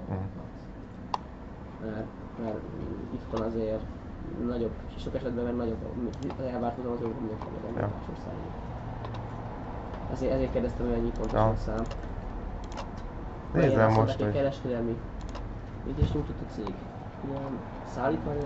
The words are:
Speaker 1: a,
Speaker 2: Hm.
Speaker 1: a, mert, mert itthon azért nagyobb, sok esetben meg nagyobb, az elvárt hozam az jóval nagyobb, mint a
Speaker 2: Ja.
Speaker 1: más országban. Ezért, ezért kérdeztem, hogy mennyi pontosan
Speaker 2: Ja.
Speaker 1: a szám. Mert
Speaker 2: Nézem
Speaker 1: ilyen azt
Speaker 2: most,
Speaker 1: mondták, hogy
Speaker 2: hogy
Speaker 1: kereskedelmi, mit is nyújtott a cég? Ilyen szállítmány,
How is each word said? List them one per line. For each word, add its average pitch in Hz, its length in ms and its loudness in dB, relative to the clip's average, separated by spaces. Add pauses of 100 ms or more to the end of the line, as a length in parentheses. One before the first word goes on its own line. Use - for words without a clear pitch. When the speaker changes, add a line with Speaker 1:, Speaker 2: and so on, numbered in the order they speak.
Speaker 1:
a, - 40 -2
Speaker 2:
Hm. - 20 2
Speaker 1:
a, 95 300 -4 (1400)
mert, 110 220 -2 (380)
mert 107 140 0 (560)
itthon - 320 -2
azért 110 360 0 (640)
nagyobb, 117 260 2 (240)
sok - 180 -2
esetben 123 300 0
meg 120 120 2
nagyobb, 117 220 2 (600)
az 135 60 -2
elvárt 120 320 0
hozam 123 160 -2
az 117 80 0
jóval 113 200 0
nagyobb, 110 200 -2
mint - 360 -4
a 110 40 2
Speaker 2:
Ja. 104 60 4
Speaker 1:
más - 280 -2
országban. - 360 -6 (1600)
Ezért, 127 200 2
ezért 131 200 4
kérdeztem, 120 340 2
hogy 120 100 4
mennyi 117 140 4
pontosan 107 360 2
Speaker 2:
Ja. - 60 8
Speaker 1:
a 110 40 4
szám. 110 260 2 (1700)
Mert 165 140 8
Speaker 2:
Nézem 127 120 8
Speaker 1:
ilyen 110 100 12
azt 110 80 8
Speaker 2:
most, 110 100 10
Speaker 1:
mondták, 107 120 2
hogy 104 80 4
Speaker 2:
hogy 104 160 4
Speaker 1:
kereskedelmi, 120 540 2 (920)
mit 143 160 0
is - 100 6
nyújtott 147 360 0
a - 60 -8
cég? 107 200 -2 (540)
Ilyen 139 300 -4 (360)
szállítmány, 147 520 2